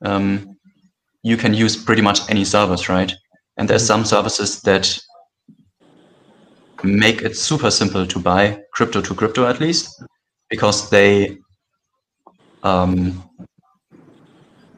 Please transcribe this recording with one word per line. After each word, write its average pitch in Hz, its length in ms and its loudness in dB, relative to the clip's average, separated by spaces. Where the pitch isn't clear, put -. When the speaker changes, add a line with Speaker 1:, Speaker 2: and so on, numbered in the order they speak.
Speaker 1:
um, 98 520 -2
you 117 140 0
can 113 180 0
use 110 220 0
pretty 110 260 0
much 101 260 0
any 101 160 0
service, 95 440 0
right? 92 240 0
And 107 120 -4
there's 107 140 2
Speaker 2:
Mm-hmm. 110 200 2
Speaker 1:
some - 20 -2
services 104 580 -2
that 98 360 0
make 107 400 2
it 110 140 -6
super 143 340 -2
simple 95 360 0
to 92 120 -6
buy 95 420 2
crypto 110 280 -2
to 95 140 -6
crypto, 123 320 0
at 123 140 -2
least, 165 420 -4
because 104 400 -2
they, 101 480 4
um, 90 580 0